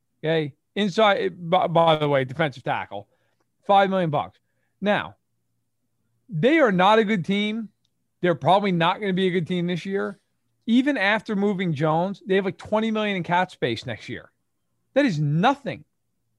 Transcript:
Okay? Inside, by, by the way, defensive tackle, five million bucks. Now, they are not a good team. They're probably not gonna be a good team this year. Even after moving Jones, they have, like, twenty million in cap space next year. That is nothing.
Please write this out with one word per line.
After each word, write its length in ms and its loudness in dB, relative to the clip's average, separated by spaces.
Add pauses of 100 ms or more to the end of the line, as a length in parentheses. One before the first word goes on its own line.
(240)
Okay? 300 -2 (200)
Inside, 760 0
by, 160 2
by 300 4
the 120 0
way, 160 0
defensive 380 -6
tackle, 460 -8 (580)
five 240 4
million 200 0
bucks. 280 -4 (420)
Now, 360 -2 (1120)
they 300 2
are 140 4
not 260 4
a 60 4
good 200 -2
team. 440 -4 (540)
They're 120 2
probably 380 2
not 280 0
gonna 120 -2
be 140 0
a 60 0
good 140 -2
team 200 -4
this 180 -6
year. 340 -6 (480)
Even 300 2
after 400 0
moving 380 0
Jones, 520 -2
they 100 2
have, 80 2
like, 140 -6
twenty 320 -2
million 260 -2
in 60 -4
cap 280 0
space 340 -4
next 240 -12
year. 220 -14 (640)
That 100 4
is 140 0
nothing. 680 -2 (540)